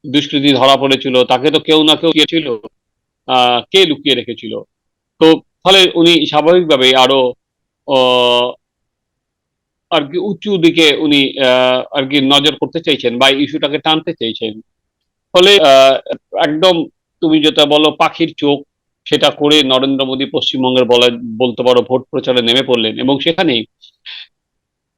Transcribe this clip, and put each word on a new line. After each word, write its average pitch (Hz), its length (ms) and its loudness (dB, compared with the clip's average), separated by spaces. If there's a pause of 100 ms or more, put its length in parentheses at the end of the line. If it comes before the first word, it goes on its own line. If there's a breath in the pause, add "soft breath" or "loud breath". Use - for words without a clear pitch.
দুষ্কৃতী 143 460 0
ধরা 135 240 4
পড়েছিল, 131 480 0
তাকে 127 260 0
তো 151 100 0
কেউ 156 240 0
না 156 120 2
কেউ 165 120 -2
লুকিয়েছিল, 151 480 -2 (720)
আহ, 123 340 0 (100)
কে 190 160 2
লুকিয়ে 143 280 -2
রেখেছিল? 110 460 -8 (580)
তো 160 220 6 (240)
ফলে 185 300 2
উনি 165 320 2
স্বাভাবিকভাবেই 151 680 2
আরো, 131 400 2 (520)
আহ, 123 680 0 (1400)
আর 147 200 -2
কি 175 80 -8
উঁচু 196 400 -6
দিকে 160 380 2
উনি, 143 420 0
আহ, 127 600 0
আর 135 100 -4
কি 143 120 0
নজর 143 400 0
করতে - 200 -6
চাইছেন 127 380 -4
বা 135 100 2
ইস্যুটাকে 143 500 -4
টানতে 160 340 -4
চাইছেন। 110 480 -8 (720)
ফলে, 190 280 4
আহ, 135 360 6 (520)
একদম 165 360 0 (360)
তুমি 160 220 0
যেটা 151 240 0
বলো 151 240 2
পাখির 165 460 -4
চোখ, 143 260 -2 (420)
সেটা 139 260 0
করে 147 320 0
নরেন্দ্র 135 440 -2
মোদী 131 180 -6
পশ্চিমবঙ্গের 127 600 -2
বলা, 120 240 0 (280)
বলতে 123 260 -4
পারো 123 200 2
ভোট 127 280 -4
প্রচারে 123 320 -2
নেমে 120 200 0
পড়লেন। 113 360 -4
এবং 131 200 -2
সেখানে 151 460 -2 (1300 loud breath)